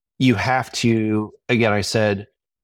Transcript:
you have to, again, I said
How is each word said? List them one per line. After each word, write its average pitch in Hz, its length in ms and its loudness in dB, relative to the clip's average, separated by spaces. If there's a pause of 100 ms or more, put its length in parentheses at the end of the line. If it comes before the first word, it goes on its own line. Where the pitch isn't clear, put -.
(200)
you 127 160 4
have 123 380 -2
to, 107 580 -2 (180)
again, 113 240 2
I 104 80 0
said 104 460 -2 (360)